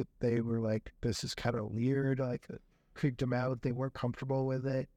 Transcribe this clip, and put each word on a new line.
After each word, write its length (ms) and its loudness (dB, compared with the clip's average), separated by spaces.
they 220 2
were 200 0
like, 320 0
"This 200 0
is 140 -6
kinda 280 -2
weird." 540 2
Like, 300 -4
it 120 -12
creeped 260 0
them 120 2
out. 300 0
They 100 0
weren't 220 -2
comfortable 520 0
with 200 0
it. 300 0